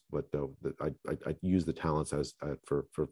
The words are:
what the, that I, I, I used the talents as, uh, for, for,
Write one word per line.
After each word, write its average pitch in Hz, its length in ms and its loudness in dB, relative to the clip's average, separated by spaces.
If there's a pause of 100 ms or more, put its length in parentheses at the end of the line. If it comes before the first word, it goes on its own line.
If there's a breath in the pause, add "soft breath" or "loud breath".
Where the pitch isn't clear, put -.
what 73 240 -2
the, 69 200 -2 (100)
that 69 180 -2
I, 78 60 0 (220)
I, 76 80 -2 (120)
I 78 120 0
used 90 260 4
the 82 60 2
talents 76 380 2
as, 71 300 0
uh, 73 140 -2 (100)
for, 71 260 0
for, 76 200 0